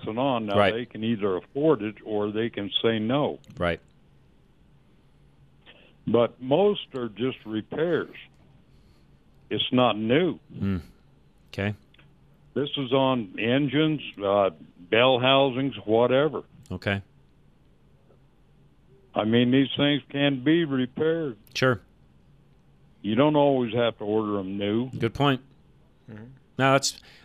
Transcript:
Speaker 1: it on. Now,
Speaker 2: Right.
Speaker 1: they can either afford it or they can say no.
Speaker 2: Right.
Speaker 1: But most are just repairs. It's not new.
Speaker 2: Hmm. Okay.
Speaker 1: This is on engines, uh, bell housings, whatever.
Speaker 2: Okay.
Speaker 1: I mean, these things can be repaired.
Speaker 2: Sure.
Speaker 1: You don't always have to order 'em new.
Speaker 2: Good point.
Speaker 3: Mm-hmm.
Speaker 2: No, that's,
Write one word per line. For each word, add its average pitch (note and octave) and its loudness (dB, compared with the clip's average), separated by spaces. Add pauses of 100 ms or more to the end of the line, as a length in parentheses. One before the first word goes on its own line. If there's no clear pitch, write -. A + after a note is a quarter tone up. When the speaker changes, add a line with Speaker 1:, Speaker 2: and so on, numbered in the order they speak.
Speaker 1:
it A2 -4
on. B2 -2
Now, G2+ -2
Speaker 2:
Right. G#2 4
Speaker 1:
they A#2+ -6
can G#2+ -8
either G2+ 0
afford C#3 0
it G#2 -6
or G#2 -2
they A2 -4
can G2+ -8 (120)
say A2+ 2
no. A2+ -2 (200)
Speaker 2:
Right. E2+ -2 (2250)
Speaker 1:
But A#2 0
most E3 0
are B2 -6
just A2+ -6
repairs. A2+ -4 (1300)
It's - -4
not B2 2
new. B2 0 (220)
Speaker 2:
Hmm. G2 -2 (720)
Okay. G2+ -4 (800)
Speaker 1:
This C#3+ -2
is C3 -4
on C3 0
engines, C#3 0 (240)
uh, G2 2 (400)
bell B2 4
housings, C3+ 2 (100)
whatever. B2 2 (300)
Speaker 2:
Okay. G2 -2 (2000)
Speaker 1:
I G2 -2
mean, A#2+ 4
these C3+ 4
things C#3+ 0
can C#3 -2
be D#3+ 2
repaired. C#3+ -2 (180)
Speaker 2:
Sure. B2+ 0 (1200)
Speaker 1:
You G#2 -4
don't D3+ 2
always C3+ 2
have A#2 0
to G#2+ -10
order G#2 -2
'em F#2+ -6
new. G#2+ -2
Speaker 2:
Good A2+ -4
point. C#3 2 (720)
Speaker 3:
Mm-hmm. G#2+ -18 (340)
Speaker 2:
No, C3+ 4
that's, - 0 (240)